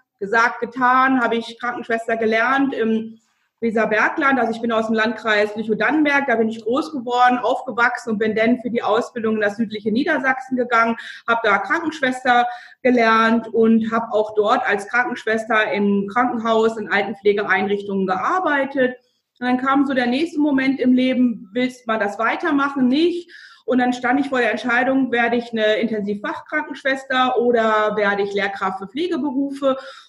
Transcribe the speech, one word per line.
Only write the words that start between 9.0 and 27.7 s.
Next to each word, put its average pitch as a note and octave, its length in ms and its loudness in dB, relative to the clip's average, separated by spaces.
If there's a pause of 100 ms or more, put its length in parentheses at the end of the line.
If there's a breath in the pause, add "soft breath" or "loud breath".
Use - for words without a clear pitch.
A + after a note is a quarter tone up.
in G#3+ 60 -2
das G#3 140 0
südliche G#3 340 -4
Niedersachsen C4 680 -2
gegangen, A#3 400 2 (320 loud breath)
habe A#3 160 0
da G3+ 140 4
Krankenschwester B3+ 840 0 (360 loud breath)
gelernt A3+ 720 4
und A3+ 360 4
habe A3 220 -2
auch G#3+ 240 -2
dort G#3+ 320 2
als G3+ 220 -2
Krankenschwester A3+ 840 -2
im G3+ 400 0
Krankenhaus, A3+ 640 2
in G3+ 160 -8
Altenpflegeeinrichtungen G3+ 1120 0
gearbeitet. C4+ 920 0 (420)
Und B3 80 -4
dann B3+ 120 2
kam C4+ 260 2
so C4+ 80 -2
der B3 140 2
nächste D4 340 -2
Moment C4+ 400 0
im B3+ 100 4
Leben, B3+ 600 0
willst B3+ 340 -4
man A3 140 -2
das G3+ 180 -2
weitermachen, C#4 680 0
nicht? E4+ 420 0 (340 loud breath)
Und B3 120 0
dann B3 160 2
stand B3+ 260 0
ich C#4 80 -2
vor B3+ 120 -2
der A3+ 120 2
Entscheidung, B3+ 600 0
werde A#3 240 2
ich A#3 160 -4
eine G#3+ 220 2
Intensivfachkrankenschwester B3+ 1600 -2
oder A3 580 2